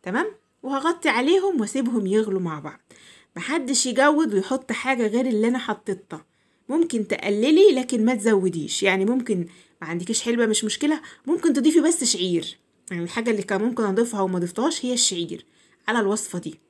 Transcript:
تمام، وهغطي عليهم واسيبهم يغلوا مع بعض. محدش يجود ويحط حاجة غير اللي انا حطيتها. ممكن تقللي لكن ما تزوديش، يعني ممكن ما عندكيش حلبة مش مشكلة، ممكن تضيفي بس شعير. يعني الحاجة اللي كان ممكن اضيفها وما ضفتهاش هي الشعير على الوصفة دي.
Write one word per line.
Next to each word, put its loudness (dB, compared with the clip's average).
تمام، -4
وهغطي -2
عليهم 2
واسيبهم -2
يغلوا 0
مع -6
بعض. -14
محدش -2
يجود 2
ويحط -2
حاجة -2
غير 0
اللي 2
انا 0
حطيتها. -8
ممكن 0
تقللي 6
لكن 0
ما 4
تزوديش، 0
يعني 2
ممكن 0
ما -12
عندكيش -4
حلبة 0
مش 0
مشكلة، -2
ممكن 2
تضيفي 4
بس 2
شعير. -2
يعني -6
الحاجة -4
اللي -2
كان -2
ممكن 0
اضيفها 0
وما 0
ضفتهاش -2
هي -2
الشعير -4
على 0
الوصفة -2
دي. -12